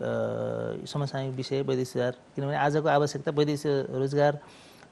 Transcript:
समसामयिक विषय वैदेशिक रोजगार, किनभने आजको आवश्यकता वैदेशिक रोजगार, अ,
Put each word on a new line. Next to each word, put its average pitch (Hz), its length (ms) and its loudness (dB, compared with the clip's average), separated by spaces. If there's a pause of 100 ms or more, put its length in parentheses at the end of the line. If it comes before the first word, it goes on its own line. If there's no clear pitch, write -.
(880)
समसामयिक 135 480 -4
विषय 135 280 -2
वैदेशिक 127 340 -2
रोजगार, 123 180 0 (220)
किनभने 143 200 -2
आजको 147 320 2
आवश्यकता 143 420 2
वैदेशिक 147 600 2
रोजगार, 143 440 2
अ, 147 40 -8 (540)